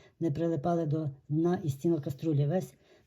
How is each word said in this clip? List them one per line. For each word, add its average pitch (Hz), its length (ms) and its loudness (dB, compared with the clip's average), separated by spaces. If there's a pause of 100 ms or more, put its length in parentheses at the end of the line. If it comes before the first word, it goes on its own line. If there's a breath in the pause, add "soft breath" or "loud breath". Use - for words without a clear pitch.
(200 loud breath)
не 165 100 0
прилипали 165 560 0
до 156 240 -2 (180)
дна 170 360 2
і 147 60 -2
стінок 165 340 0
каструлі. 147 420 0
Весь 185 280 -2 (320 soft breath)